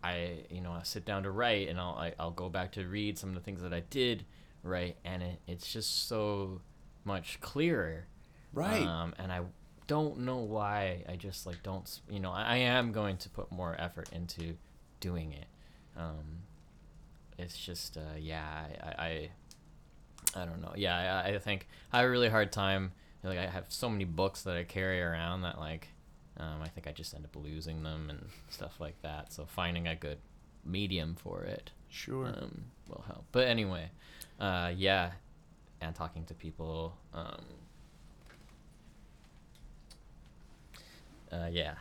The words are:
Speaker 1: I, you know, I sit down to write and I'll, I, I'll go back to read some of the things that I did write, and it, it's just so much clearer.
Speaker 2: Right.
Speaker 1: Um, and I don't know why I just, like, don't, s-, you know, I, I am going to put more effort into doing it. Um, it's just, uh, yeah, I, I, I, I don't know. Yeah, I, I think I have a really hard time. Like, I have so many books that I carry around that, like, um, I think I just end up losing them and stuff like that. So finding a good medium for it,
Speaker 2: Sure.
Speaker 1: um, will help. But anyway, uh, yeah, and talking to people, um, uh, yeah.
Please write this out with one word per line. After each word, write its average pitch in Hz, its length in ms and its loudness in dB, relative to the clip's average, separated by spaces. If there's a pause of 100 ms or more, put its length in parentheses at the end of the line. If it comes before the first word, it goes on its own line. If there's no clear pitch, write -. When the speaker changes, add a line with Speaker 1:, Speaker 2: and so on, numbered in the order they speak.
Speaker 1:
I, 87 460 0
you 90 100 -4
know, 90 100 -4
I 85 120 -4
sit - 240 -4
down 98 180 0
to 98 60 0
write 104 400 6
and 87 100 0
I'll, 90 180 -2
I, 82 220 0
I'll 85 100 0
go 90 200 -4
back 90 220 0
to 95 140 -4
read 101 320 0
some 95 120 -4
of 92 40 -2
the 90 60 -4
things 90 220 -6
that 87 100 -2
I 85 80 0
did 120 440 2 (380)
write, 90 400 0
and 90 200 -2
it, 87 260 -4
it's 87 240 -6
just - 360 0
so 101 520 2 (440)
much 95 360 -2
clearer. 101 640 2 (480)
Speaker 2:
Right. 208 340 4
Speaker 1:
Um, 85 320 0
and 92 140 -2
I 90 80 2 (460)
don't 151 340 4
know 127 160 2
why 104 720 2
I 90 80 -4
just, 92 300 -6
like, 90 160 -6
don't, 95 220 -2
s-, - 260 -10
you 101 100 -2
know, 92 120 0
I, 95 100 0
I 117 160 6
am 123 340 6
going 101 240 2
to 90 140 -8
put 95 200 -6
more 90 300 -2
effort 85 320 -4
into 85 420 -4 (460)
doing 82 320 -2
it. 73 140 -10 (500)
Um, 78 300 -6 (1120)
it's 87 200 -6
just, - 380 -6
uh, 78 240 -6
yeah, 78 240 -4
I, 78 420 -6
I, 82 440 -2 (1040)
I, 92 60 -2
I - 20 -2
don't 85 160 -4
know. 82 160 -8
Yeah, 92 480 4
I, 95 60 2
I 104 80 2
think 98 280 0 (280)
I 123 60 10
have 123 60 10
a 127 40 6
really 123 180 8
hard 107 240 6
time. 95 400 4 (300)
Like, 92 160 0
I 90 80 2
have 90 220 -4
so - 220 0
many 98 160 2
books 95 380 2
that 90 120 2
I 87 80 0
carry 92 380 2
around 85 400 2
that, 90 160 -2
like, 80 300 -4 (500)
um, 78 240 -4
I 80 60 -4
think - 180 -8
I 73 60 -6
just 80 220 -8
end 76 120 -10
up - 100 -12
losing 78 460 -4
them 78 260 -4
and - 180 -8 (220)
stuff - 320 -10
like 78 220 -6
that. 76 280 -6
So - 140 -8
finding 85 440 0
a 80 60 2
good 73 220 -4 (480)
medium 90 520 0
for - 260 -6
it, - 280 -6 (200)
Speaker 2:
Sure. 131 380 -4
Speaker 1:
um, - 360 -6 (240)
will - 180 -10
help. - 240 -10
But 127 160 8
anyway, 95 440 4 (500)
uh, 90 340 4
yeah, 95 360 8 (720)
and 82 120 -2
talking 82 320 -4
to 85 80 -10
people, 82 640 -4 (160)
um, - 320 -8 (4000)
uh, 85 180 0
yeah. 78 300 2